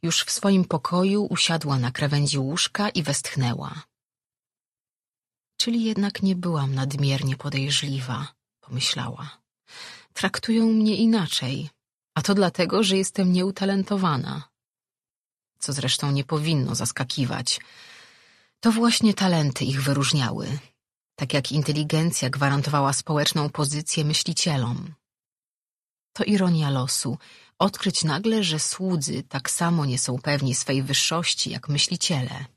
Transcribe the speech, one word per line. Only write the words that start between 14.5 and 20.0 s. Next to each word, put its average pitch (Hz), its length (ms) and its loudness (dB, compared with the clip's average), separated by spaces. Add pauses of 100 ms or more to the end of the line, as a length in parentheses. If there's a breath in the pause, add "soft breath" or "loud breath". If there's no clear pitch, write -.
Co - 140 -4
zresztą 143 380 0
nie 139 120 2
powinno 147 520 0
zaskakiwać. 127 840 -2 (1000 loud breath)
To 226 120 4
właśnie 226 420 4
talenty 160 520 2
ich 135 180 0
wyróżniały. 139 760 0 (560)